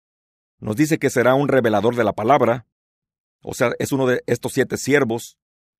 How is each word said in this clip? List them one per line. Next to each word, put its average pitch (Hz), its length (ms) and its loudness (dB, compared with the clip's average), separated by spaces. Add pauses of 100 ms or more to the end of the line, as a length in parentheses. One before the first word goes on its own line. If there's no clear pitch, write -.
(600)
nos 110 160 -6
dice 151 240 0
que 135 100 0
será 123 240 2
un 139 140 2
revelador 113 480 2
de 120 80 0
la 101 100 0
palabra, 120 540 2 (760)
o - 140 -12
sea, 120 240 0
es 110 120 -4
uno 135 140 0
de 123 220 0
estos - 260 -4
siete 123 240 -2
siervos 131 640 -2 (400)